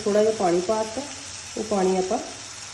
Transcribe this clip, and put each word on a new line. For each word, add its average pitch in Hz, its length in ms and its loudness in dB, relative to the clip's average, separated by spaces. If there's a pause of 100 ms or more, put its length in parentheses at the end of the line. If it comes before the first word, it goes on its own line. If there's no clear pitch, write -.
ਥੋੜ੍ਹਾ 208 200 4
ਜਿਹਾ 220 160 4
ਪਾਣੀ 180 220 4
ਪਾ 220 220 2
ਦਿੱਤਾ। 220 180 -6 (560)
ਉਹ 220 60 -2
ਪਾਣੀ 190 340 2
ਆਪਾਂ 208 200 0 (560)